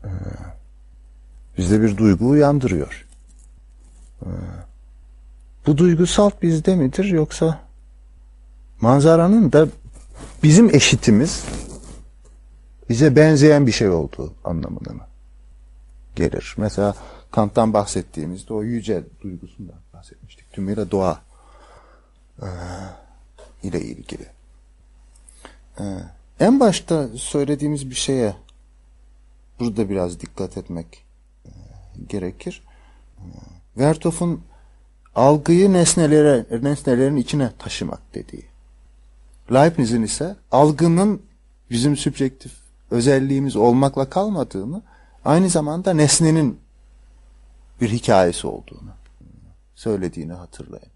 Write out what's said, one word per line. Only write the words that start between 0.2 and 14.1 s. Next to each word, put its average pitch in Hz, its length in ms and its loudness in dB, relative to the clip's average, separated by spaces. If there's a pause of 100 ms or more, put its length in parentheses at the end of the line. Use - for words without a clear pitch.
bizde 92 240 2
bir 107 160 0
duygu 107 320 2
uyandırıyor. 139 760 0 (1120)
Ee, 90 60 -14 (1400)
bu 151 120 2
duygu 170 300 4
salt 202 340 0
bizde 165 340 0
midir 165 300 0
yoksa 160 640 -2 (1120)
manzaranın 165 720 4
da 147 160 6 (760)
bizim 165 320 8
eşitimiz, 131 680 2 (1500)
bize 123 260 4
benzeyen 151 520 6
bir 113 40 2
şey 104 180 0
olduğu 78 440 -4 (100)